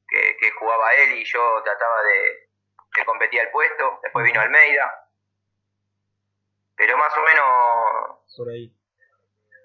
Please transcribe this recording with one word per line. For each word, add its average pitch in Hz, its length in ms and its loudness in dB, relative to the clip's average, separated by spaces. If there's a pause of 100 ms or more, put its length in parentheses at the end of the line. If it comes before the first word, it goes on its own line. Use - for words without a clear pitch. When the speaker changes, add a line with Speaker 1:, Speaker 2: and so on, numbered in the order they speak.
Speaker 1:
que, 101 300 0
que 107 140 0
jugaba 113 420 0
él 135 240 4
y - 80 -10
yo 117 380 0
trataba 110 400 -2
de, - 460 -2 (460)
de - 100 -2
competir 113 360 -2
al 117 100 -4
puesto. 147 520 -2
Después - 220 -4
vino 117 140 2
Speaker 2:
Ujú. 110 60 2
Speaker 1:
Almeida. 143 640 2 (1700)
Pero - 220 0
más 151 200 0
o 156 60 -2
menos 123 1120 0
Speaker 2:
Por 120 120 -10
ahí. 117 240 -14 (920)